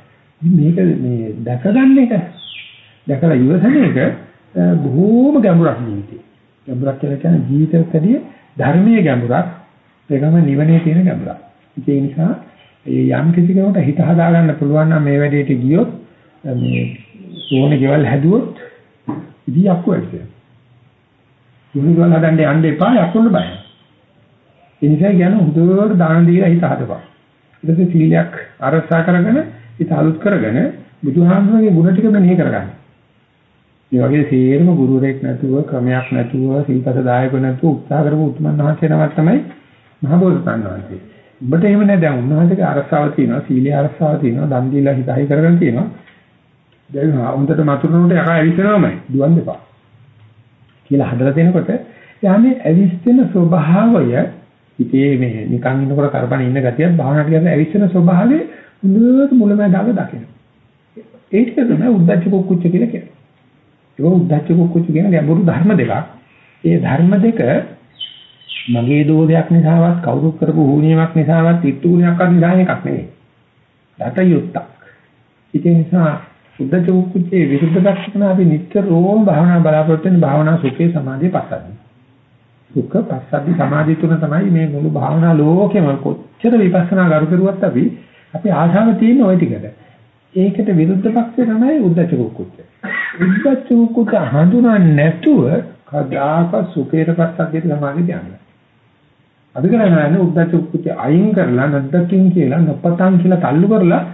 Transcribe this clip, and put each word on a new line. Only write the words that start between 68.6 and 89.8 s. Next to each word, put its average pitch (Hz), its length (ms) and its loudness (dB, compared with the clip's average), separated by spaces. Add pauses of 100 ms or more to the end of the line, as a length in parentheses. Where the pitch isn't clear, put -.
මගේ 123 380 0
දෝෂයක් 160 460 2
නිසාවත්, 170 520 2
කවුරු 143 300 -2
කරපු 156 320 -2
හුනියමක් 156 500 2
නිසාවත්, 165 500 2
ඉත්තු 139 260 -2
ගුණයක් 175 320 2
නිසාවත් 175 400 2
එකක් 135 200 -2
නෙවෙයි. 143 240 -6 (920)
දත - 240 -8
යුත්තක්. 165 340 0 (960)
ඒක 147 120 -2
නිසා 165 560 0 (380)
උද්දච්ච 170 280 -2
කුක්කුච්චේ 185 580 0
විරුද්ධ 156 320 0
දක්ෂණ 196 460 -2
අපි 185 220 2
නිතරම 190 800 0
භාවනා 175 340 2
බලාපොරොත්තු 156 500 0
වෙන 180 100 4
භාවනා 151 380 0
සුඛේ 160 320 -2
සමාධිය 143 400 -4
පස්සද්ධි. - 440 -8 (1000)
සුඛ - 280 -4
පස්සද්ධි 143 540 -6
සමාධිය 151 440 -2
තුන 165 180 0
තමයි 160 360 -2
මේ 160 160 0
මුළු 147 220 -4
භාවනා 156 440 0
ලෝකෙම 170 640 2
කොච්චර - 560 -4
විපස්සනා 185 560 2
කරු 156 180 0
කරුවත් 190 360 0
අපි, 139 200 0 (500)
අපි 170 160 -6
ආශාව 175 460 2
තියෙන 226 260 2
ඔය 185 160 2
ටිකට. 113 300 -4 (680)